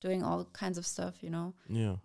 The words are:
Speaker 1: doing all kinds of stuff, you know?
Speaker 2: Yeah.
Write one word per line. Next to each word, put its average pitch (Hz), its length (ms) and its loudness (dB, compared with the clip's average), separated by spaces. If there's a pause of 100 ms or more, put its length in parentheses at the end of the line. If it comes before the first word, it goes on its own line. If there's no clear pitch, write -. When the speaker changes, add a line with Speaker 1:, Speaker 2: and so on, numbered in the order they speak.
Speaker 1:
doing 185 220 2
all 175 220 2
kinds 185 320 -2
of 175 80 -4
stuff, - 380 -4
you 165 60 -4
know? 165 240 -2 (140)
Speaker 2:
Yeah. 110 380 2